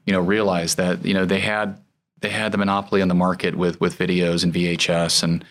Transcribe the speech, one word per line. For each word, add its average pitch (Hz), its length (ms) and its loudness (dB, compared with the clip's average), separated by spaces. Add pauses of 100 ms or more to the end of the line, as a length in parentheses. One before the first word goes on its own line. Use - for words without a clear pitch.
you 101 60 0
know, 95 80 2
realize 90 560 2
that, 90 280 -2
you 98 100 0
know, 95 120 2
they 92 140 0
had 107 380 -2 (400)
they 104 120 -4
had 107 220 -2
the 104 60 -2
monopoly 98 440 0
on 92 60 2
the 90 60 2
market 90 420 0
with, 87 240 -2
with 90 180 -2
videos 87 460 0
and 85 80 0
V 85 140 0
H 85 240 -2
S, 85 320 0
and 85 280 -2